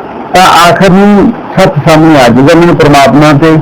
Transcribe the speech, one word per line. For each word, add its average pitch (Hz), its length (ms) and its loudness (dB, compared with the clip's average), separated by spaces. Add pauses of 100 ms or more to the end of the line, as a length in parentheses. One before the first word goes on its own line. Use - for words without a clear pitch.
(340)
تو 180 60 0
آخر 180 500 0
میں 196 520 0 (180)
ਸੱਚ 185 300 -2
ਸਾਹਮਣੇ 160 280 2
ਆ 127 120 2
ਜਾਊਗਾ। 135 260 2
ਮੈਨੂੰ 170 220 2
ਪ੍ਰਮਾਤਮਾ 143 600 0
ਤੇ 160 120 0 (120)